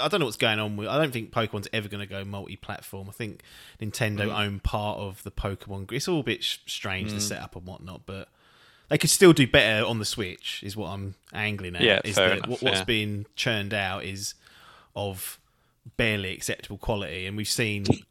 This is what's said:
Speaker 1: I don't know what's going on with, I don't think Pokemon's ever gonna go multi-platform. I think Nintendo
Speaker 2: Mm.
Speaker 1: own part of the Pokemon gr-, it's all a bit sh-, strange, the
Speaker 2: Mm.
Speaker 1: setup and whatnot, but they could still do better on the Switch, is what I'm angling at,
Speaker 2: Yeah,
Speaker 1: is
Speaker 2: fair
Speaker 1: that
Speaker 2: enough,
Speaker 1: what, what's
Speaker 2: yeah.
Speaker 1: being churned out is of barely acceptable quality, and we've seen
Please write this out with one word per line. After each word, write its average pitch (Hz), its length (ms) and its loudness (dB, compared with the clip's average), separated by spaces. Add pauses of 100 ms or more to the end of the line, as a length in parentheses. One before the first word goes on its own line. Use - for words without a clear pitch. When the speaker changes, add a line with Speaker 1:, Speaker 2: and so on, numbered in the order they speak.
Speaker 1:
I 139 80 2
don't 202 120 2
know 147 60 2
what's 107 100 -4
going 113 220 2
on 107 180 -2
with, 104 120 -6
I 110 100 0
don't 151 140 2
think 113 200 -6
Pokemon's 107 400 -2
ever 107 160 -4
gonna 101 180 -8
go 98 180 -8
multi-platform. 98 840 -10
I 98 40 -14
think 107 300 -8 (380)
Nintendo 104 480 0
Speaker 2:
Mm. 80 100 -4
Speaker 1:
own 101 220 -2
part 104 380 -2
of 98 260 -10
the 98 60 -10
Pokemon 98 560 -6
gr-, 113 100 -6
it's 139 120 -4
all 170 120 2
a 123 40 -2
bit 113 200 0
sh-, - 220 -2
strange, 98 440 -4
the 104 80 -4
Speaker 2:
Mm. 104 40 0
Speaker 1:
setup 104 340 -6
and 90 100 -14
whatnot, 92 400 -14
but 95 220 -12 (600)
they 151 100 4
could 156 120 2
still 180 220 12
do 143 140 8
better 110 380 6
on 113 140 0
the 104 60 -2
Switch, - 580 -6
is 98 140 -8
what 101 140 -6
I'm 98 240 -8 (180)
angling 98 440 -4
at, 87 60 0
Speaker 2:
Yeah, 110 220 8
Speaker 1:
is 101 100 -2
Speaker 2:
fair 95 160 6
Speaker 1:
that 95 80 4
Speaker 2:
enough, - 100 -6
Speaker 1:
what, 120 140 -4
what's 98 160 2
Speaker 2:
yeah. 95 60 0
Speaker 1:
being 104 500 0
churned 104 400 -2
out 95 300 -2
is 98 300 -8 (600)
of 98 440 -6 (580)
barely 104 360 0
acceptable - 460 -8
quality, 95 480 -4
and 101 100 -6
we've 107 120 -4
seen 104 360 0 (260)